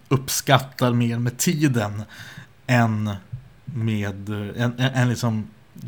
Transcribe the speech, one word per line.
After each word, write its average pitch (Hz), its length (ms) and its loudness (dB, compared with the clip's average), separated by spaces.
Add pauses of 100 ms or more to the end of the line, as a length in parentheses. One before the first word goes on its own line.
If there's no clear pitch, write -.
uppskattar 135 840 2
mer 117 260 2
med 120 180 -2
tiden 117 680 2 (640)
än 107 480 2 (500)
med, 104 640 -4
eh, 104 340 -4
än, 123 160 0
än, 131 140 0
än 123 160 2
liksom 110 380 -2 (400)